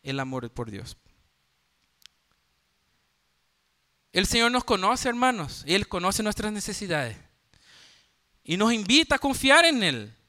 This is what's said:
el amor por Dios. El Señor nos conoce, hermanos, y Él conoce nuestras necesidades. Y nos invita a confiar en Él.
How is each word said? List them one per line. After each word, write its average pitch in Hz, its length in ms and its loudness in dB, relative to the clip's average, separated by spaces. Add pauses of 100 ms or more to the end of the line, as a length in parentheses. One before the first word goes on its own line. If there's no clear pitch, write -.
el 135 160 -6
amor 131 320 -6
por 113 180 -10
Dios. - 260 -14 (3250)
El 185 160 0
Señor 233 240 2
nos 247 120 0
conoce, 220 460 0
hermanos, 240 560 -2
y 156 80 0
Él 196 140 0
conoce 190 340 -2
nuestras 214 300 -4
necesidades. 180 680 -6 (1300)
Y 170 140 -2
nos 220 160 4
invita 233 420 4
a - 40 -4
confiar 277 460 4
en 269 180 2
Él. 117 320 -4 (140)